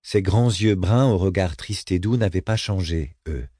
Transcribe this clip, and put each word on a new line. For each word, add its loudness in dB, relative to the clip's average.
Ses 0
grands 4
yeux 2
bruns 2
au 2
regard 0
triste -10
et 0
doux 0
n'avaient 0
pas -2
changé, -4
eux. -8